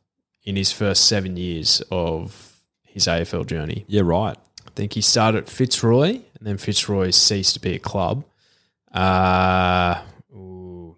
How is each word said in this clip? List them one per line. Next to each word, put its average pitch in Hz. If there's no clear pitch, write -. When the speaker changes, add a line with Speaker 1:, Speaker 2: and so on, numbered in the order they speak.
Speaker 1:
in 101
his 98
first 98
seven 95
years 85
of 85
his -
A 85
F 85
L 80
journey. 80
Speaker 2:
Yeah, 104
right. 87
Speaker 1:
I -
think 104
he 110
started 110
at -
Fitzroy, 127
and -
then 101
Fitzroy 98
ceased 98
to -
be 95
a 82
club. 101
Uh, 92
ooh, 90